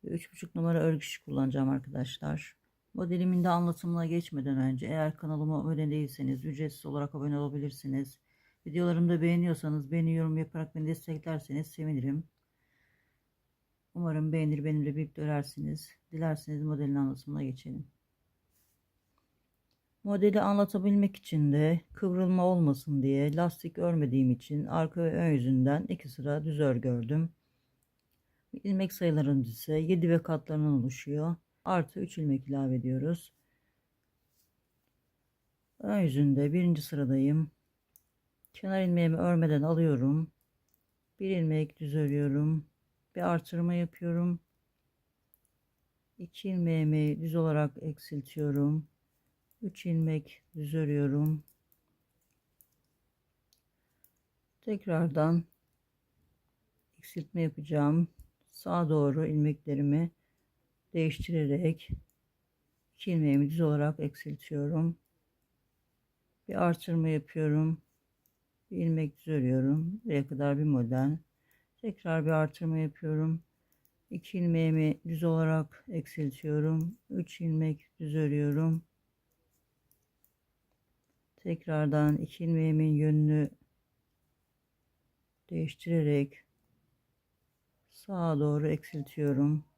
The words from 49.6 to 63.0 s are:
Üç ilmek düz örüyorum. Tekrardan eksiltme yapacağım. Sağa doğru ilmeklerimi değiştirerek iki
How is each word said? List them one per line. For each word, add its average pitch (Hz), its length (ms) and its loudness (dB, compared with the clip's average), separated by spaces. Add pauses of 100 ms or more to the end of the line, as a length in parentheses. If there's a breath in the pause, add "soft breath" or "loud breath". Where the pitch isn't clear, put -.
Üç 190 240 -10
ilmek 160 580 -2 (120)
düz 151 200 -8
örüyorum. 147 680 0 (3250 soft breath)
Tekrardan 170 840 0 (1600)
eksiltme - 420 -8
yapacağım. 151 640 0 (440)
Sağa 175 380 -2
doğru 151 360 2
ilmeklerimi 147 840 0 (840)
değiştirerek 160 960 0 (1080)
iki - 160 -6